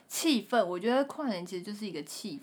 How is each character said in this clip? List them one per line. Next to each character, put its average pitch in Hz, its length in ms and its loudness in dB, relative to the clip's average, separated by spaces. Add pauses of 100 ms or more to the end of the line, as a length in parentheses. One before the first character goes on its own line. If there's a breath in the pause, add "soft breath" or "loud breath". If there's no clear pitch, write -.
气 269 400 2
氛， 226 160 6
我 180 120 -2
觉 220 160 2
得 269 120 4
跨 277 240 -4
年 180 160 -2
其 185 120 -6
实 175 60 -6
就 208 100 -8
是 208 120 -6
一 190 60 -4
个 151 120 -6
气 151 400 -8